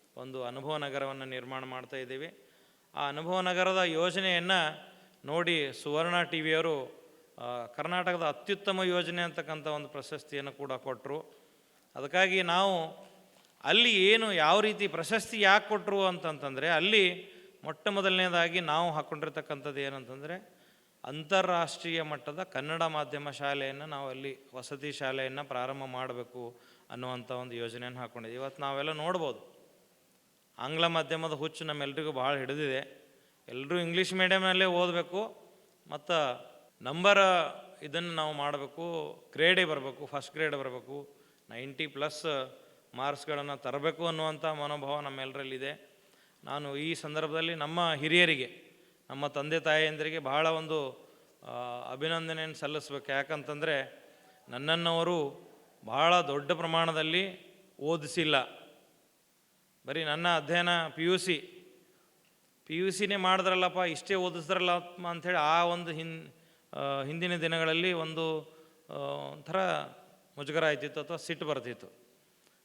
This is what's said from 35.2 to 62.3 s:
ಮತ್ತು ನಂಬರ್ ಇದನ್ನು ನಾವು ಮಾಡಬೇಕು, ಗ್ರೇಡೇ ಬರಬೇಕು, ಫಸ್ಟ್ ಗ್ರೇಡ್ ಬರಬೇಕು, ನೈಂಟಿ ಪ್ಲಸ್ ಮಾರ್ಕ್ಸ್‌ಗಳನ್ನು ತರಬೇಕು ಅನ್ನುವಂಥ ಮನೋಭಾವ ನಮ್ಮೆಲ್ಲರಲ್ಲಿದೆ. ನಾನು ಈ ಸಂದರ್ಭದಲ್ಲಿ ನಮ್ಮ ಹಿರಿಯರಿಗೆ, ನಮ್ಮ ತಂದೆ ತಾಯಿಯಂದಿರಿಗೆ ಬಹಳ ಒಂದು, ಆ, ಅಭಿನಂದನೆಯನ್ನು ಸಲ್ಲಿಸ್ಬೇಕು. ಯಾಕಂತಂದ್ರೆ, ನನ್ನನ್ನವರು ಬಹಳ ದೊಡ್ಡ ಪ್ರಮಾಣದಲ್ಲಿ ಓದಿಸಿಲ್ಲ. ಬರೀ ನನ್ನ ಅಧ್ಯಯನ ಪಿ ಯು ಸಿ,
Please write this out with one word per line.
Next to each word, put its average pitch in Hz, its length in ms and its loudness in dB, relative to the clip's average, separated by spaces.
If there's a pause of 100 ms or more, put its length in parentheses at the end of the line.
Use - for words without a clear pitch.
ಮತ್ತು 147 640 -2 (320)
ನಂಬರ್ 175 360 6 (640)
ಇದನ್ನು 165 320 -4
ನಾವು 156 180 0
ಮಾಡಬೇಕು, 147 800 -4 (200)
ಗ್ರೇಡೇ 180 320 6
ಬರಬೇಕು, 139 420 -6
ಫಸ್ಟ್ 139 260 -8
ಗ್ರೇಡ್ 151 240 -2
ಬರಬೇಕು, 135 600 -10 (340)
ನೈಂಟಿ 131 360 -8
ಪ್ಲಸ್ 139 640 -4 (420)
ಮಾರ್ಕ್ಸ್‌ಗಳನ್ನು 143 640 -4
ತರಬೇಕು 143 500 -2
ಅನ್ನುವಂಥ 160 380 -2
ಮನೋಭಾವ 147 560 -4
ನಮ್ಮೆಲ್ಲರಲ್ಲಿದೆ. 135 960 -8 (480)
ನಾನು 139 320 -6
ಈ 156 180 -2
ಸಂದರ್ಭದಲ್ಲಿ 156 600 -4
ನಮ್ಮ 165 380 0
ಹಿರಿಯರಿಗೆ, 156 580 4 (600)
ನಮ್ಮ 139 160 -4
ತಂದೆ 147 340 -2
ತಾಯಿಯಂದಿರಿಗೆ 156 580 2
ಬಹಳ 147 280 2
ಒಂದು, 156 460 0 (520)
ಆ, 123 60 -14 (420)
ಅಭಿನಂದನೆಯನ್ನು 160 600 -4
ಸಲ್ಲಿಸ್ಬೇಕು. 147 580 -6
ಯಾಕಂತಂದ್ರೆ, 147 920 -2 (420)
ನನ್ನನ್ನವರು 165 960 0 (380)
ಬಹಳ 151 360 6
ದೊಡ್ಡ 143 320 -2
ಪ್ರಮಾಣದಲ್ಲಿ 165 1040 -2 (200)
ಓದಿಸಿಲ್ಲ. 151 680 0 (1400)
ಬರೀ 151 180 -4
ನನ್ನ 165 320 2
ಅಧ್ಯಯನ 170 520 2
ಪಿ 156 140 -6
ಯು 180 160 4
ಸಿ, 175 200 0 (1300)